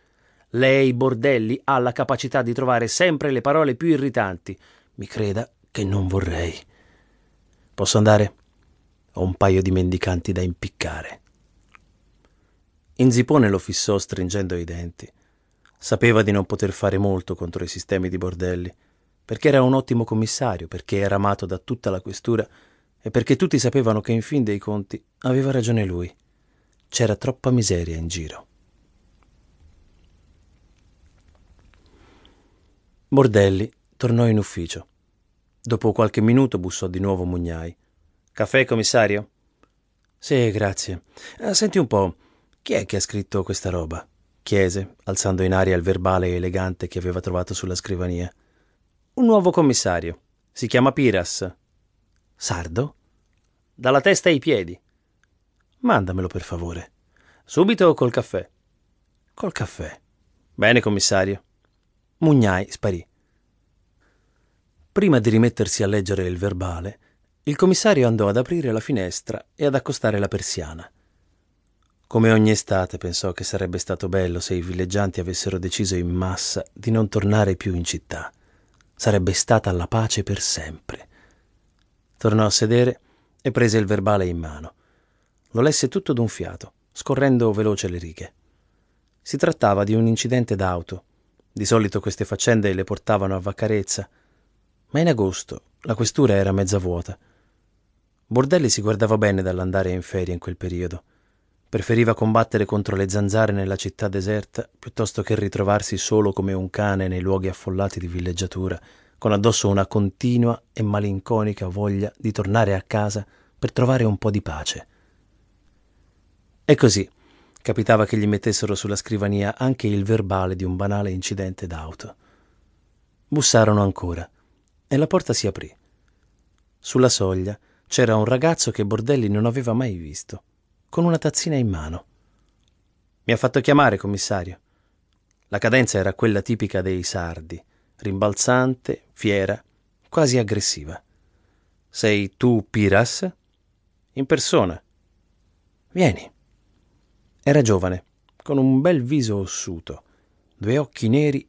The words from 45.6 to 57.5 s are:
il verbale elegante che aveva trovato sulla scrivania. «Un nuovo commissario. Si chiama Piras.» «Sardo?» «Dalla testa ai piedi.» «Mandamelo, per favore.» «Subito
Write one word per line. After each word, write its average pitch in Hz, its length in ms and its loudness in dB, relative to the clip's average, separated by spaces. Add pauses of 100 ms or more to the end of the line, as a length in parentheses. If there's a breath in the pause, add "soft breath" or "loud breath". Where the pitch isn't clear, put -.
il 87 40 0
verbale 92 540 0
elegante 90 520 -4
che 90 120 -8
aveva 90 220 -4
trovato 90 340 -6
sulla 90 200 -6
scrivania. 90 560 -6 (840)
«Un 254 100 2
nuovo 208 260 6
commissario. 92 720 0 (320)
Si - 140 -8
chiama 131 260 4
Piras.» 98 580 0 (840)
«Sardo?» 90 640 -6 (760)
«Dalla 131 280 2
testa 185 280 4
ai 151 120 4
piedi.» 95 380 0 (1000)
«Mandamelo, 95 480 0
per 90 160 -8
favore.» 85 480 -10 (540 soft breath)
«Subito 190 420 2